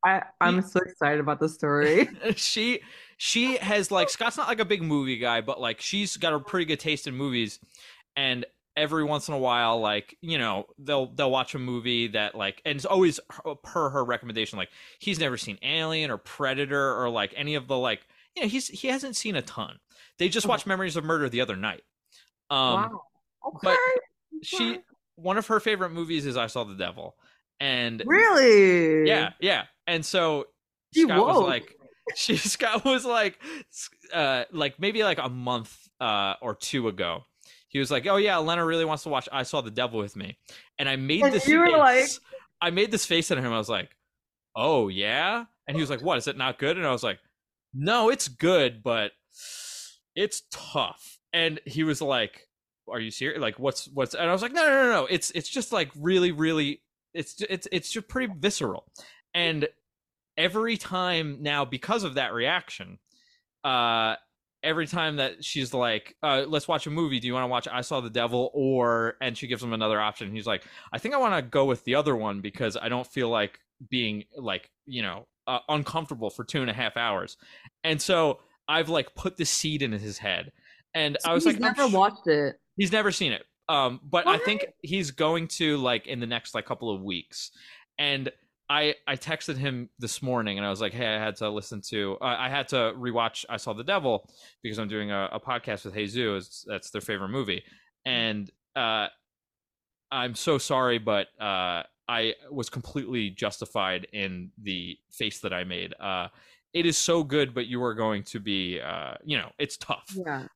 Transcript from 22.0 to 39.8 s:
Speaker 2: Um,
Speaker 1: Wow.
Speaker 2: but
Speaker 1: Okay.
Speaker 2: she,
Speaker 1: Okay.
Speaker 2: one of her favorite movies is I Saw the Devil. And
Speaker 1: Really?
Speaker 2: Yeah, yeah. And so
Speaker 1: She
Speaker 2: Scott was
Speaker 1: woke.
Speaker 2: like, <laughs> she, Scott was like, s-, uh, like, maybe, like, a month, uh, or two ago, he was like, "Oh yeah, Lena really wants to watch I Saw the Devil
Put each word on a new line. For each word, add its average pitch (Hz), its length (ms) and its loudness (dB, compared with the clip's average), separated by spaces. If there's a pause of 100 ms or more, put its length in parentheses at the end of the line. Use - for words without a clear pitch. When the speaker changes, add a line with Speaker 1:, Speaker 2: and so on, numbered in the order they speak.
Speaker 2:
Um, 139 400 2
Speaker 1:
Wow. - 140 -14 (580)
Speaker 2:
but 523 180 6
Speaker 1:
Okay. 508 180 2 (440)
Speaker 2:
she, 359 360 -2
Speaker 1:
Okay. 349 60 -18 (320)
Speaker 2:
one 185 220 0
of 214 100 -2
her 214 120 4
favorite 190 300 0
movies 165 360 -2
is 123 100 0
I 117 120 0
Saw 120 160 -2
the 101 120 -12
Devil. 87 400 -6 (440)
And 123 440 0
Speaker 1:
Really? 214 1000 8
Speaker 2:
Yeah, 156 280 4 (100)
yeah. 170 260 2 (200)
And 165 180 0
so 160 420 2 (480)
Speaker 1:
She 320 100 8
Speaker 2:
Scott 226 220 6
was 320 140 6
Speaker 1:
woke. - 0 -
Speaker 2:
like, 135 400 0
<laughs> - 340 -12
she, - 220 0
Scott 220 480 0
was 262 200 4
like, 226 360 0 (300)
s-, - 200 -12 (220)
uh, 135 400 2
like, 147 260 -2
maybe, 214 260 0
like, 170 140 2
a 127 100 -2
month, 123 600 -6 (120)
uh, 101 400 0
or 117 140 -4
two 120 340 -2
ago, 92 360 -4 (440)
he 139 120 -4
was 131 100 -2
like, 135 160 0
"Oh 196 100 4
yeah, 202 220 4
Lena 165 260 0
really 165 200 2
wants 156 180 -2
to - 60 -10
watch 135 240 -2
I 135 100 -2
Saw 139 180 -2
the 117 100 -6
Devil 117 280 -2